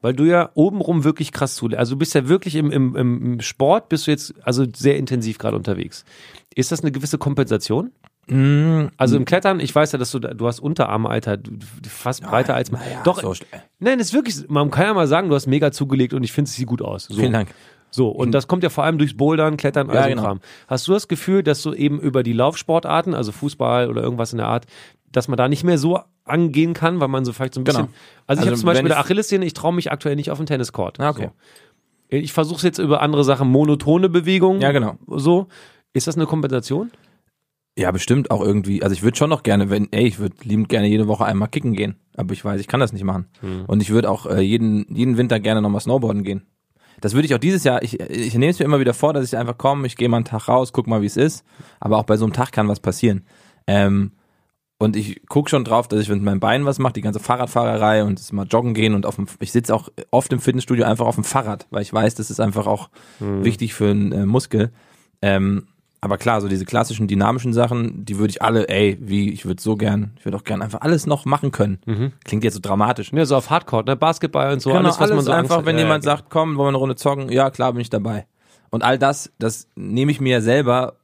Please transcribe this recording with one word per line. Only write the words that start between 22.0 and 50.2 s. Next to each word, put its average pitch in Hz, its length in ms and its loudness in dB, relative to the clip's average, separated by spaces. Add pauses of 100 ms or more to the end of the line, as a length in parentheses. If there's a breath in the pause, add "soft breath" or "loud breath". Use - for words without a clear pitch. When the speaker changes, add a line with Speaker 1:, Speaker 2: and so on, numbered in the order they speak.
Speaker 1:
die 117 120 0
Laufsportarten, 160 840 0
also 113 160 -2
Fußball 123 580 -2
oder 113 140 -2
irgendwas 117 280 -4
in 117 60 -6
der 110 100 -4
Art, 117 180 -2 (460 loud breath)
dass 123 160 0
man 127 100 -2
da 127 120 4
nicht 147 140 0
mehr 170 160 4
so 165 200 0 (240)
angehen 160 520 0
kann, 170 240 -2
weil 143 80 0
man 131 180 -2
so 123 80 -4
vielleicht 131 220 -6
so 131 60 -6
ein - 20 -4
Speaker 2:
Genau. 135 160 0
Speaker 1:
bisschen, - 140 -4 (340 soft breath)
also 143 160 0
ich - 40 4
Speaker 2:
Also - 40 4
Speaker 1:
hab 120 80 0
zum 110 80 -2
Beispiel 170 100 4
Speaker 2:
wenn - 60 2
Speaker 1:
mit 156 80 2
der 147 80 2
Speaker 2:
ich 143 60 0
Speaker 1:
Achillessehne, 196 380 0
ich 156 120 -4
trau 165 160 -2
mich 175 200 -2
aktuell 143 240 -4
nicht 147 140 -6
auf 147 80 -6
den 156 80 -4
Tenniscourt. 120 540 -4
Speaker 2:
Ah, 143 100 0
okay. 110 220 -6 (800 soft breath)
Speaker 1:
So. 131 60 -2
Ich 147 140 -4
versuch's 160 300 -2
jetzt 175 160 0
über 151 240 2
andere 147 220 2
Sachen, 131 260 2
monotone 151 580 4
Bewegung. 185 540 2
Speaker 2:
Ja, 135 100 2
genau. 123 260 0 (100)
Speaker 1:
So. 175 400 2 (460 loud breath)
Ist 127 120 -2
das 156 100 -4
eine 160 120 0
Kompensation? 143 640 -4 (840 soft breath)
Speaker 2:
Ja, 92 160 -2
bestimmt 120 380 0
auch 104 120 0
irgendwie. 101 420 0
Also 98 100 2
ich 90 80 -4
würd 110 160 2
schon 151 140 2
noch 156 100 0
gerne, 101 300 2
wenn, 101 200 -2
ey, 107 140 2
ich 98 140 0
würd 101 260 -6
liebend 107 240 0
gerne 104 180 2
jede 107 200 2
Woche 104 180 0
einmal 101 220 0
kicken 131 260 -2
gehen. 101 220 -4 (200)
Aber 92 180 -4
ich - 120 -10
weiß, 101 160 -4
ich 101 60 -12
kann 127 120 -2
das 113 140 0
nicht 98 100 -8
machen. 95 220 -4 (140)
Speaker 1:
Hm. 92 260 -8
Speaker 2:
Und 104 160 2
ich 98 80 -2
würd 110 160 4
auch, 98 220 -2
äh, 98 140 2
jeden, 107 520 0
jeden 120 240 0
Winter 117 220 0
gerne 107 220 0
nochmal 104 200 0
Snowboarden 113 420 0
gehen. 98 220 -6 (560 soft breath)
Das 104 120 -2
würde 143 120 4
ich 139 80 0
auch 117 60 0
dieses 175 240 0
Jahr, 127 180 2
ich, 117 200 -6
ich 113 340 -6
nehme 139 160 4
es 180 80 -2
mir 147 60 2
immer 143 160 2
wieder 120 120 2
vor, 151 200 2
dass 139 120 0
ich 123 120 -6
einfach 120 200 -6
komme, 135 300 0
ich 117 80 -8
gehe 120 140 0
mal 117 80 2
einen 117 80 0